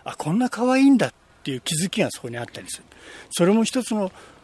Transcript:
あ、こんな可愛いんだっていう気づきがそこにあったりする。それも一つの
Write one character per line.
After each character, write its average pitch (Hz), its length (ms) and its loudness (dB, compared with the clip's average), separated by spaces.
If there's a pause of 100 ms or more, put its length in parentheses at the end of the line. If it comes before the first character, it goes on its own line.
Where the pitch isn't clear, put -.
あ、 - 100 -12
こ - 160 -6
ん 185 80 2
な 247 120 0
可 247 200 -2
愛 262 120 4
い 277 80 8
ん 262 80 8
だ 139 100 0
っ - 40 -14 (300)
て - 80 -8
い 135 60 -4
う 123 60 -10
気 131 120 -4
づ 170 140 -2
き 202 140 -2
が 123 80 -2
そ - 100 -12
こ 127 80 -12
に 117 80 -10
あ 120 60 -8
っ 113 40 -10
た - 140 -16
り - 80 -18
す - 120 -12
る。 - 40 -20 (460)
そ 175 160 2
れ 196 80 6
も 226 100 4
一 247 180 -2
つ 220 120 -6
の 202 180 -2 (320)